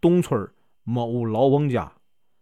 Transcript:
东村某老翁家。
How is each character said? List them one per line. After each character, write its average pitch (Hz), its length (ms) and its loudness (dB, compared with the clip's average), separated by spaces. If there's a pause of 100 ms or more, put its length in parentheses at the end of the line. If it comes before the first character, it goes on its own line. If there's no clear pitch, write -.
东 175 180 4
村 110 320 -4 (320)
某 120 400 -4
老 113 220 0
翁 143 240 2
家。 104 240 -4 (480)